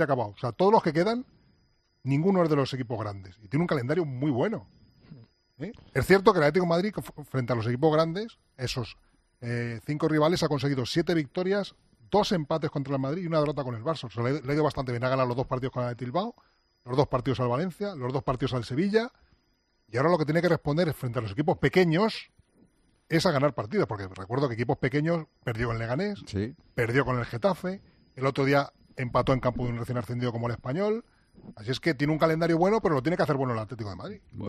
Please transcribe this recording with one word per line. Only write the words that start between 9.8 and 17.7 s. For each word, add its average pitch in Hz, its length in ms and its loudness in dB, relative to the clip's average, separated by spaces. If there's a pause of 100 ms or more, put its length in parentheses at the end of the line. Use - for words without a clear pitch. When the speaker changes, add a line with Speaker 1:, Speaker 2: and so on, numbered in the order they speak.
Speaker 1:
cinco 151 220 0
rivales, 151 340 4
ha 160 60 2
conseguido 139 380 0
siete 165 280 0
victorias, 180 640 -2 (340)
dos 202 220 4
empates 160 380 -2
contra 139 240 -4
el 135 60 0
Madrid 147 220 -2
y 175 40 -6
una 160 140 2
derrota 147 220 0
con 123 120 -4
el 110 100 -10
Barça. 160 200 -4
O 120 60 -10
sea, 117 140 -4
le, 139 180 0
le 127 100 -6
ha - 20 2
ido 151 100 2
bastante 131 280 -2
bien. 117 120 -2
Ha 131 60 2
ganado 131 180 2
los 120 80 -2
dos 123 100 -2
partidos 127 260 -4
con 127 100 -4
el 120 80 -2
Athletic 120 180 -8
Bilbao, 190 260 -4 (500)
los 123 120 -4
dos 143 120 4
partidos 123 320 -2
al 127 80 0
Valencia, 180 460 -4